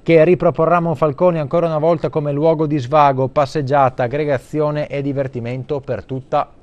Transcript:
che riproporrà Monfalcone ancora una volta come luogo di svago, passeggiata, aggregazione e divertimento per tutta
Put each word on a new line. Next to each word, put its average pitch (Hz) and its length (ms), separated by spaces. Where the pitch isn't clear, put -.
che 160 220
riproporrà 165 560
Monfalcone 165 580
ancora 160 280
una 160 140
volta 165 280
come 147 240
luogo 156 340
di 151 120
svago, 135 500
passeggiata, 135 760
aggregazione 147 840
e 143 140
divertimento 131 800
per 117 240
tutta 135 440